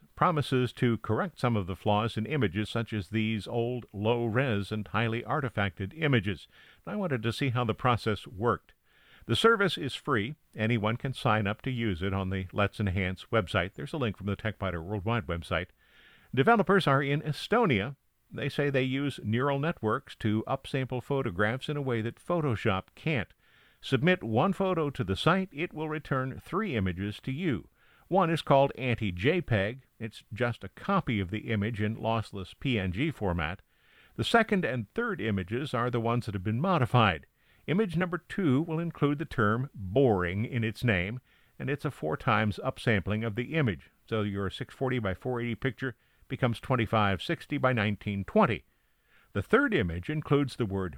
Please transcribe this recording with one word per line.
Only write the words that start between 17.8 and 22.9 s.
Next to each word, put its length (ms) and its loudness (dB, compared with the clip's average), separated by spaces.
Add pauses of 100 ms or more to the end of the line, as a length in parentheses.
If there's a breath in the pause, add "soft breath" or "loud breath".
They 160 -4
say 200 0
they 120 2
use 420 -2
neural 360 0
networks 580 -2
to 280 0
upsample 560 -4
photographs 680 0
in 80 -4
a 40 -4
way 200 -2
that 180 -6
Photoshop 760 0